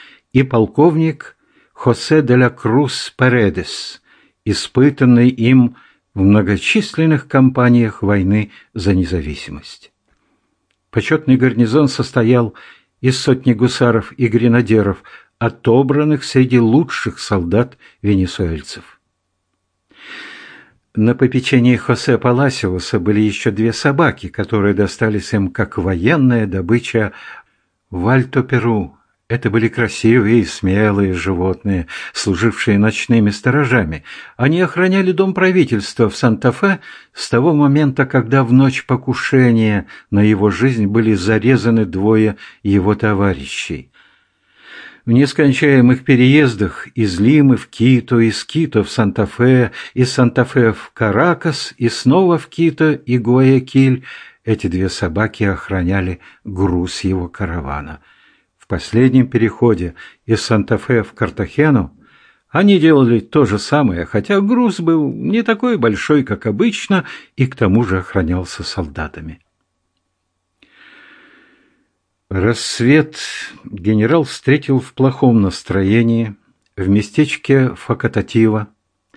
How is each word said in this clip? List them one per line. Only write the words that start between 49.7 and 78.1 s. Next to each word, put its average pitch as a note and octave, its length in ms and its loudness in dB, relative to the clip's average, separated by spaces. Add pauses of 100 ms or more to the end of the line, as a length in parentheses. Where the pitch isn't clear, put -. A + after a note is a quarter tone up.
из B2+ 180 0
Санта-Фе A#2+ 600 2
в - 200 -14
Каракас C#3 840 -2
и A#2 100 -2
снова E3+ 480 2
в C#3 120 -8
Кито D#3+ 440 0
и B2+ 240 -4
Гуаякиль C3 880 2 (400)
эти G#2+ 220 -2
две F#2 240 -2
собаки G2+ 540 -4
охраняли F#2 760 -4 (240)
груз F#2 600 -4
его F#2 240 -4
каравана. D#2 720 -10 (560)
В - 100 -20
последнем B2+ 640 0
переходе G#2+ 640 0 (300)
из A2 160 -2
Санта-Фе A2 640 -2
в - 100 -12
Картахену A#2 800 -2 (540)
они G3 320 2
делали C3+ 400 4
то C#3+ 240 0
же G#2 140 -2
самое, G2 480 -2
хотя G3 340 -2
груз A3 400 0
был D#3+ 320 0
не G#3+ 300 -4
такой A3+ 340 -2
большой, A#2+ 480 0
как G#2 220 -8
обычно, F#3 580 -2 (320)
и C3 100 0
к C3 100 -12
тому A2 280 2
же F#2 140 -2
охранялся F2+ 640 -4
солдатами. D#2 800 -10 (3000)
Рассвет A#2+ 880 0 (460)
генерал A2 600 0
встретил C3 560 -2
в - 140 -18
плохом C3 480 2
настроении G#2 920 -2 (400)
в F#2+ 140 -4
местечке C3 880 0
Факататива. A2 920 -2 (480)